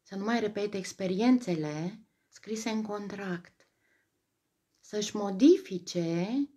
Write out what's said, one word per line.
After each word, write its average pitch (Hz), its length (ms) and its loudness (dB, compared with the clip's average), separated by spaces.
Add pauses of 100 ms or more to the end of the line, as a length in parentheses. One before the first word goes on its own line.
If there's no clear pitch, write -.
să - 140 -16
nu 196 80 -6
mai 226 160 0
repete 208 380 -2
experiențele 185 1300 0 (240)
scrise 220 420 -8
în 220 140 -2
contract, 202 760 -8 (1300)
să-și 208 260 -4
modifice 196 1400 2